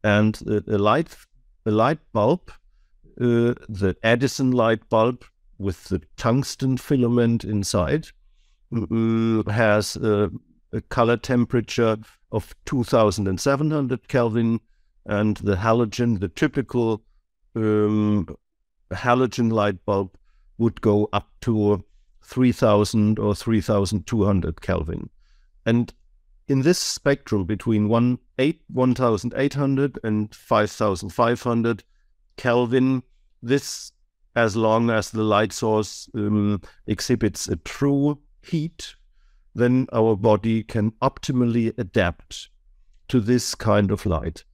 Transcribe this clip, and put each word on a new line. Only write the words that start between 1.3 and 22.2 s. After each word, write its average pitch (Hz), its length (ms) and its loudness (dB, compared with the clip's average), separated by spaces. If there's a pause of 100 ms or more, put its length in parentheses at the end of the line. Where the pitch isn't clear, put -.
a 110 60 0
light 120 280 2 (140)
bulb, 113 280 2 (760)
uh, 120 340 2 (280)
the 92 120 2 (100)
Edison 123 480 2
light 113 380 2
bulb 117 360 2 (320)
with 95 320 -6
the 87 120 -2 (140)
tungsten 131 640 -2
filament 120 680 0
inside, 101 640 -2 (640)
mm, 113 800 0
has 107 460 2
a, 104 340 0 (400)
a - 100 -6
color 117 360 0
temperature 117 800 0 (340)
of - 240 -6 (100)
two 127 180 -2
thousand 107 440 2
and 95 120 -2
seven 143 320 0
hundred 131 360 -4
Kelvin, 117 520 0 (460)
and 107 320 0
the 98 200 0
halogen, 113 600 0
the 92 100 -4
typical, 117 720 -2 (540)
um, 107 720 2 (640)
halogen 120 600 0
light 104 340 0
bulb, 98 240 -2 (480)
would 113 220 0
go 104 320 2
up 104 160 -4 (140)
to 104 420 0 (400)